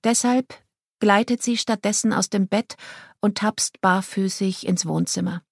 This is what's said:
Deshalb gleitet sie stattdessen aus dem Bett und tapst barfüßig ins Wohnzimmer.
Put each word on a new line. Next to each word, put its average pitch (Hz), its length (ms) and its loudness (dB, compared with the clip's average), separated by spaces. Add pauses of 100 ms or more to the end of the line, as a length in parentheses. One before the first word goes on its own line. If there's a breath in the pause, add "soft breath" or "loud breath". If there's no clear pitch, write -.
Deshalb 247 500 2 (460)
gleitet 226 420 4
sie 240 160 -2
stattdessen 214 560 0
aus - 160 0
dem 196 180 0
Bett - 280 -2 (460 loud breath)
und 208 160 0
tapst - 440 -2
barfüßig 190 840 0
ins 180 180 0
Wohnzimmer. 170 560 -2 (100)